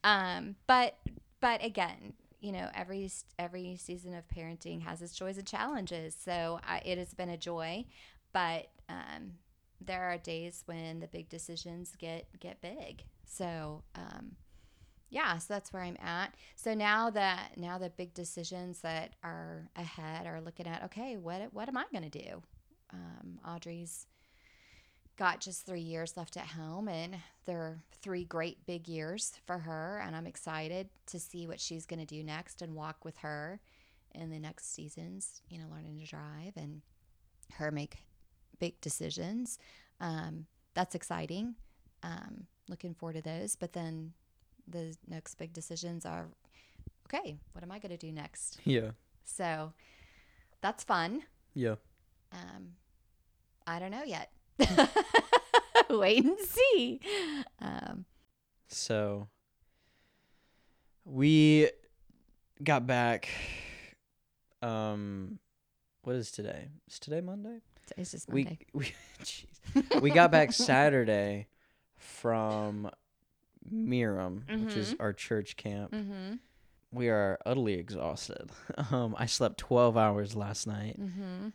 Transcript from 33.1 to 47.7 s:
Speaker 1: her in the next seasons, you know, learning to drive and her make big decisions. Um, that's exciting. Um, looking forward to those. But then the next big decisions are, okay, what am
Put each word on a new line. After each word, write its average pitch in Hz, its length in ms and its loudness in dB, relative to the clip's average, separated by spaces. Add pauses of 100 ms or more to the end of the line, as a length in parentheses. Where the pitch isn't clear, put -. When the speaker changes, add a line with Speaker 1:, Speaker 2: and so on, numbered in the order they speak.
Speaker 1:
her 151 420 -8 (560)
in 160 140 -10
the 156 100 -8
next - 340 -12
seasons, 165 760 -12
you 175 100 -16
know, 160 120 -14
learning 156 280 -12
to 156 60 -16
drive 151 500 -12
and 151 260 -10 (720)
her 151 180 -2
make 147 260 -6 (640)
big 175 220 -4
decisions. 175 800 -6 (400)
Um, 160 460 -6 (280)
that's 180 220 -2
exciting. 175 600 -4 (480)
Um, 170 440 -12 (200)
looking 175 260 -10
forward 165 240 -10
to 160 40 -6
those. 170 340 -6
But - 180 -8
then 160 400 -8 (540)
the 165 280 -10 (120)
next 165 280 -14
big 165 180 -12
decisions 170 520 -8
are, 165 220 -8 (800)
okay, 240 300 -6 (160)
what 175 100 -14
am 175 80 -14